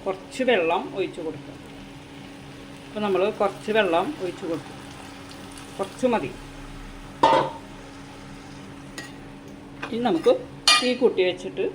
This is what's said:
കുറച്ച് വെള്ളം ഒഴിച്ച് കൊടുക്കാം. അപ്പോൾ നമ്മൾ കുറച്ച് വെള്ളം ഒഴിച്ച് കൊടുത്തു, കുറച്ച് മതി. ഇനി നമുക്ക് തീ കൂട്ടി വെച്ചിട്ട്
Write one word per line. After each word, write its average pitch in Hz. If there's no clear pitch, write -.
കുറച്ച് -
വെള്ളം 185
ഒഴിച്ച് 170
കൊടുക്കാം. 151
അപ്പോൾ -
നമ്മൾ 190
കുറച്ച് 208
വെള്ളം 180
ഒഴിച്ച് 180
കൊടുത്തു, 143
കുറച്ച് 196
മതി. 175
ഇനി 233
നമുക്ക് 220
തീ 247
കൂട്ടി 208
വെച്ചിട്ട് 190